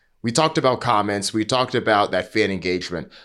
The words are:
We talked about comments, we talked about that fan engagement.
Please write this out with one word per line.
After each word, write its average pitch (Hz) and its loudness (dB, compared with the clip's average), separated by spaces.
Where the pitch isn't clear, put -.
We 117 -4
talked 156 2
about 131 2
comments, 104 0
we 110 0
talked 127 0
about 107 2
that 92 -2
fan 104 2
engagement. 87 -4